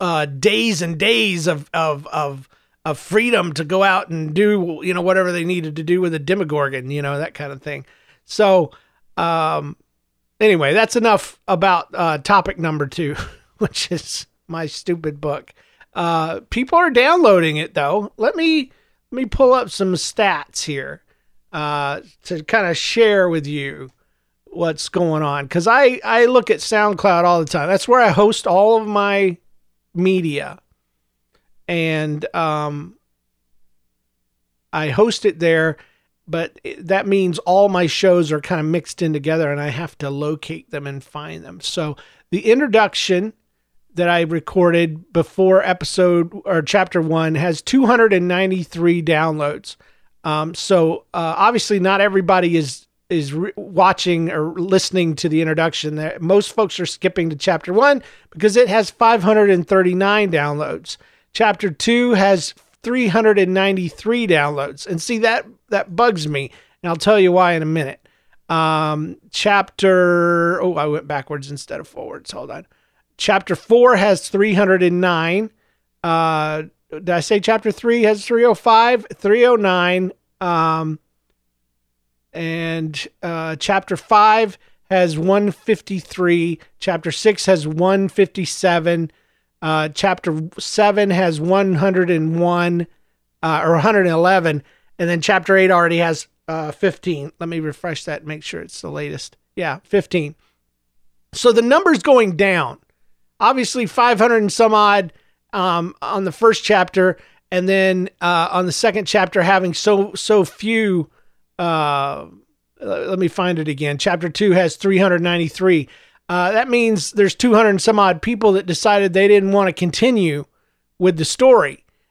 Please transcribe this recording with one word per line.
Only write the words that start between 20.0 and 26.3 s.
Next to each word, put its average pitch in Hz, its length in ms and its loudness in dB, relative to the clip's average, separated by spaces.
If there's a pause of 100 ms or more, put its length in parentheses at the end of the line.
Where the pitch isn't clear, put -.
here, 139 400 -10 (500)
uh, 147 480 -6 (240)
to 160 180 -8
kinda 185 300 0
share 202 560 2
with 156 180 -4
you 143 440 -10 (560)
what's 165 420 -6
going 160 340 -2
on. 143 240 -4
'Cause 175 180 -4
I, 254 380 4
I 233 220 2
look 247 240 2